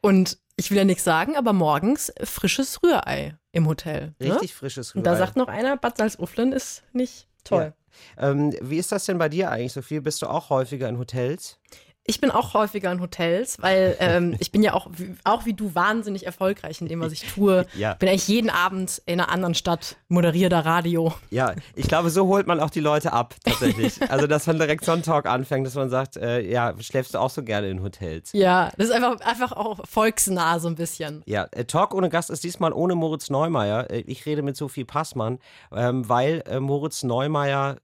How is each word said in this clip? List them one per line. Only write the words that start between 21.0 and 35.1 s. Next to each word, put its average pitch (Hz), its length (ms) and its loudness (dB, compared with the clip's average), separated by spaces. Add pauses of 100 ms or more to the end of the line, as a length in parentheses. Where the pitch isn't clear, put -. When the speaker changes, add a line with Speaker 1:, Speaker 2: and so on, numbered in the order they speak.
Speaker 2:
Ja, 113 240 0 (220)
ich - 120 -4
glaube, 170 220 4
so 185 160 4
holt 196 220 2
man 170 120 2
auch 151 120 0
die 170 80 -4
Leute 151 340 2
ab, 120 220 0 (100)
tatsächlich. 208 560 0
Speaker 1:
<laughs> 269 80 -2
Speaker 2:
Also, 139 160 2
dass 147 220 2
man 160 100 2
direkt 156 260 0
so 170 100 0
einen 165 100 0
Talk 156 240 0
anfängt, 131 400 0
dass 127 80 -8
man 135 160 -2
sagt, 131 260 -2
äh, 120 240 0
ja, 113 400 0
schläfst - 320 -4
du - 60 -2
auch 127 100 2
so 143 140 -8
gerne 104 260 -2
in 92 140 -4
Hotels? 87 500 -10
Speaker 1:
Ja, 185 440 4
das 220 120 2
ist 247 60 2
einfach, 247 260 0
einfach 240 300 -2
auch 208 360 -8
volksnah 185 720 2
so 170 100 -4
ein 165 60 -4
bisschen. 156 520 -8
Speaker 2:
Ja, 101 240 -2
äh, 120 140 -6
Talk 175 280 0
ohne 185 160 2
Gast 165 220 -2
ist 160 120 -8
diesmal 170 300 -2
ohne 175 220 0
Moritz 160 340 -2
Neumeier. 135 600 0
Äh, 113 160 -4
ich - 180 -10
rede 151 160 -2
mit 139 160 -4
Sophie 139 280 -8
Passmann, 127 520 -4 (340)